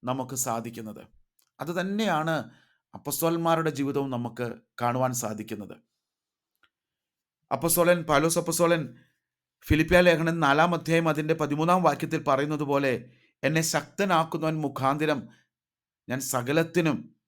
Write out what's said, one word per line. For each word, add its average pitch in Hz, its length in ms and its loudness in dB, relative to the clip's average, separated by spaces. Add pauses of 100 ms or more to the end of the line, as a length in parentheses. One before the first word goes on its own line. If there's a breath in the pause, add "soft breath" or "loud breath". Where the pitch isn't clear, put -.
നമുക്ക് 127 320 -4 (100)
സാധിക്കുന്നത്. 117 560 -8 (600)
അത് 160 180 -8
തന്നെയാണ് 180 540 0 (600 soft breath)
അപ്പസ്തോലന്മാരുടെ 165 840 0
ജീവിതവും 139 380 -2
നമുക്ക് 120 300 -6 (340)
കാണുവാൻ 127 320 0 (100)
സാധിക്കുന്നത്. 107 540 -10 (1700)
അപ്പസ്തോലൻ, 170 480 2 (120)
പൗലോസ് 156 320 2
അപ്പസ്തോലൻ 165 400 2 (840 soft breath)
ഫിലിപ്പിയ 160 400 4
ലേഖനം 165 380 4
നാലാം 151 320 6
അധ്യായം 165 360 0
അതിൻ്റെ 156 280 0
പതിമൂന്നാം 156 460 2
വാക്യത്തിൽ 147 420 0
പറയുന്നത് 147 420 0
പോലെ, 139 220 2 (500 soft breath)
"എന്നെ 156 200 2 (100)
ശക്തനാക്കുന്നവൻ 160 920 0
മുഖാന്തരം 143 560 -2 (880 soft breath)
ഞാൻ 127 120 -4 (120)
സകലത്തിനും 156 680 0 (300)